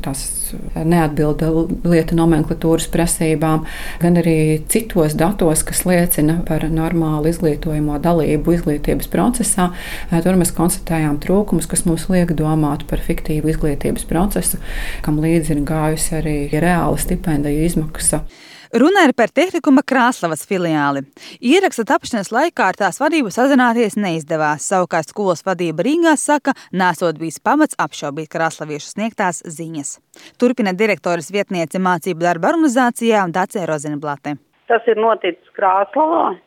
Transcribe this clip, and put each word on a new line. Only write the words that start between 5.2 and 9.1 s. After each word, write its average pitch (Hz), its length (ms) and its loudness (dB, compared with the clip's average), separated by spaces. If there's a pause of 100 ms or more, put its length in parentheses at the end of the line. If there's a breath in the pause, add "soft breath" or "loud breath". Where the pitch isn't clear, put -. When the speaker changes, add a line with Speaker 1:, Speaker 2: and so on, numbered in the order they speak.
Speaker 1:
kas - 240 -4
liecina 175 560 2
par 156 240 -2
normālu 160 640 0
izglītojumu 151 720 -2
dalību 160 540 2
izglītības 147 500 -2
procesā. 185 640 0 (420 loud breath)